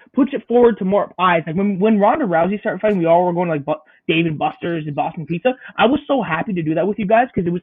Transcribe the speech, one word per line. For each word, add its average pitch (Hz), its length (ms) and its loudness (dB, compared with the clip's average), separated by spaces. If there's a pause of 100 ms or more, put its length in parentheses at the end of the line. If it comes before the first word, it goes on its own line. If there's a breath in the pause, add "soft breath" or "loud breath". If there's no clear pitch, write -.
(140 soft breath)
puts - 200 0
it 220 140 -6
forward 233 320 4
to 190 60 -4
more 190 340 0
eyes. 175 260 2
Like, 160 100 -6
when, 196 240 -2
when 214 200 2
Ronda 254 260 2
Rousey 180 340 0
started 185 220 -6
fighting, 214 160 2
we 170 80 0
all 170 200 4
were 175 80 0
going 175 140 -2
to, 165 60 -2
like, 143 120 -4
Bu-, 156 160 -4 (260 soft breath)
Dave 170 180 0
and 156 120 -4
Buster's 156 480 -6
and 147 100 -8
Boston 156 300 -6
Pizza. 175 280 -2 (240 loud breath)
I 202 80 4
was 285 220 2
so 277 140 0
happy 165 320 -4
to 170 100 -2
do 156 120 -2
that 170 120 0
with 208 120 -4
you 202 60 -4
guys 226 280 4
'cause 185 120 -2
it 175 60 -2
was 180 120 -4